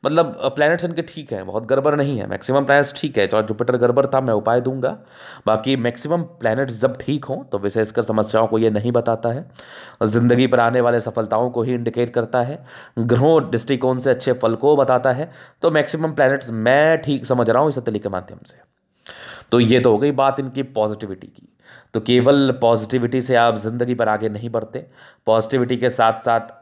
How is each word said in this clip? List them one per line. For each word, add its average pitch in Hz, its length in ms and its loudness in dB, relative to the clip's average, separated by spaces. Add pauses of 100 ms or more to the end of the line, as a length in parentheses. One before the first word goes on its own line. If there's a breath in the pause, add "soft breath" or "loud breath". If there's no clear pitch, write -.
मतलब, 143 320 0
अ, 135 120 -2
प्लैनेट्स 151 360 0
इनके 170 160 -6
ठीक - 320 -12
हैं, 95 120 -8
बहुत 104 200 -8
गड़बड़ 143 300 0
नहीं 139 240 -2
है, 101 80 -8
मैक्सिमम 131 380 -2
प्लैनेट्स 143 280 2
ठीक - 240 -6
है। 101 100 2
तो 110 140 0
जुपिटर 117 360 -2
गड़बड़ 123 280 2
था, 135 160 0
मैं 120 120 0
उपाय 110 280 0
दूंगा। 131 340 -4 (520 loud breath)
बाकी 110 300 2
मैक्सिमम 135 440 -2 (180)
प्लैनेट्स 117 420 -2
जब 127 160 0
ठीक 143 280 -6
हों 135 180 -6
तो - 160 -8
विशेषकर 107 440 -2
समस्याओं 110 440 0
को 113 100 -2
ये 113 120 2
नहीं 107 220 -2
बताता 117 380 0
है, 113 160 -6 (600 loud breath)
ज़िंदगी 120 420 4
पर 123 120 4
आने 117 220 4
वाले 120 180 2
सफलताओं 113 500 -2
को 120 120 -4
ही 113 120 -2
इंडिकेट 120 400 -2
करता 120 280 -2
है, 127 220 -6 (360 loud breath)
ग्रहों 120 520 4
दृष्टिकोण 127 480 -2
से 131 100 -2
अच्छे 127 240 0
फल 120 220 0
को 147 220 4
बताता 127 340 2
है। 147 180 -4 (320 loud breath)
तो 165 100 2
मैक्सिमम 156 420 -2
प्लैनेट्स 135 380 2
मैं 135 460 2
ठीक 139 280 -4
समझ 123 240 2
रहा 120 120 4
हूँ 156 80 2
इस 135 80 -4
हथेली 110 220 -4
के 101 100 -8
माध्यम 92 360 -10
से। - 220 -20 (840 loud breath)
तो 120 80 4
ये 120 200 4
तो 120 120 4
हो 107 60 4
गई 143 160 2
बात 135 260 0
इनकी 135 260 -6
पॉजिटिविटी 107 600 -6
की। - 180 -20 (480 loud breath)
तो 110 60 -2
केवल 127 520 4
पॉजिटिविटी 117 680 0
से 127 140 -2
आप 117 200 4
ज़िंदगी 120 400 -4
पर 117 140 0
आगे 107 200 -2
नहीं 107 200 -8
बढ़ते, 113 360 -8 (400 soft breath)
पॉजिटिविटी 120 520 0
के 123 120 0
साथ 113 260 2
साथ 117 240 0 (220)